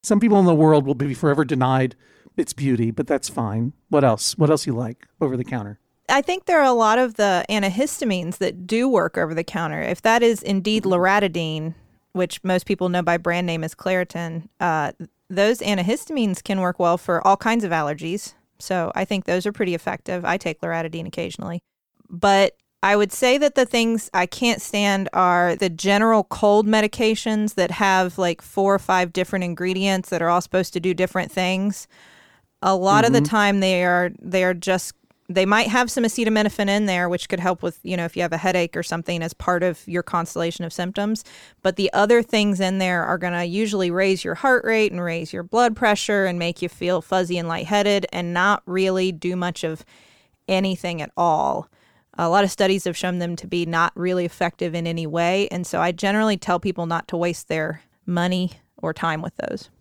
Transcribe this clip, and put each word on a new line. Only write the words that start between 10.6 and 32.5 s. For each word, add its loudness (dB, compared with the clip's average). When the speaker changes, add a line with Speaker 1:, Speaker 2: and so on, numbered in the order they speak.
Speaker 1:
Mm-hmm. 2
Speaker 2:
loratadine, 0
which -4
most 0
people -2
know 0
by 2
brand -2
name -4
as -8
Claritin, -4
uh, 0
those 2
antihistamines -2
can -2
work -2
well 2
for -2
all 6
kinds 0
of -4
allergies. -4
So -4
I -2
think -4
those 0
are -2
pretty -2
effective. -6
I 0
take -6
loratadine -6
occasionally. -8
But 4
I 4
would 2
say 2
that 2
the 4
things 0
I 2
can't -2
stand 0
are 4
the 0
general 2
cold 4
medications 0
that 0
have, 2
like, -2
four 2
or 2
five 0
different -2
ingredients -2
that -2
are 0
all 4
supposed -2
to -2
do 0
different -2
things. -2